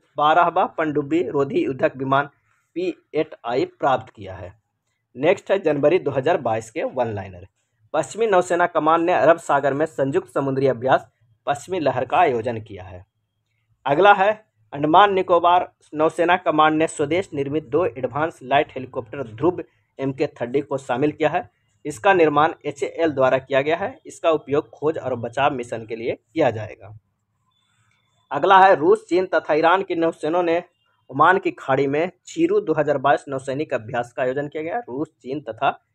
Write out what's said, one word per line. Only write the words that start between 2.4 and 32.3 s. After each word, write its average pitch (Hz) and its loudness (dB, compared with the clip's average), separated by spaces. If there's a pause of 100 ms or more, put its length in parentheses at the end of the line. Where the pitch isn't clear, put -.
पी 175 -6 (200)
एट 156 -4 (100)
आई 127 -2
प्राप्त 135 -4
किया 92 -14
है। 87 -16 (640)
नेक्स्ट 170 0
है 190 0
जनवरी 151 2
दो 143 -4
हज़ार 139 0
बाईस 113 -4
के 170 -8
वन 123 -4
लाइनर। 95 -14 (460)
पश्चिमी 196 -2
नौसेना 180 2
कमान 165 2
ने 175 0
अरब 151 4
सागर 139 0
में 147 -2
संयुक्त 151 -2
समुद्री 135 -2
अभ्यास 131 2 (400)
पश्चिमी 175 -4
लहर 127 -2
का 175 -2
आयोजन 120 0
किया 98 -18
है। 92 -18 (800)
अगला 165 6
है, 190 2 (420)
अंडमान 170 4
निकोबार 180 2 (220)
नौसेना 165 2
कमांड 156 2
ने 160 2
स्वदेश 160 -4
निर्मित 143 -4
दो 147 -2
एडवांस 131 -6
लाइट 135 2
हेलीकॉप्टर 131 -10
ध्रुव 147 -2 (380)
एम 135 -4
के 139 -2
थर्टी 123 -4
को 147 -6
शामिल 135 -2
किया 147 -2
है। 175 -6 (360)
इसका 196 0
निर्माण 156 4 (120)
एच 147 -6
ए - -6
एल 160 0
द्वारा 131 2
किया 135 -2
गया 151 0
है। 226 -8
इसका 165 -2
उपयोग 151 -2
खोज 160 -4
और 127 -6
बचाव 135 -2
मिशन 120 -8
के 113 -8
लिए 147 -6
किया 147 0
जाएगा। 107 -14 (1300)
अगला 175 4
है, 190 8
रूस, 185 2
चीन 180 0
तथा 165 -2
ईरान 165 2
की 180 -4
नौसेनों 165 -2
ने 170 0 (460)
ओमान 156 4
की 175 -2
खाड़ी 139 -2
में 156 -2 (140)
चीरू 170 -2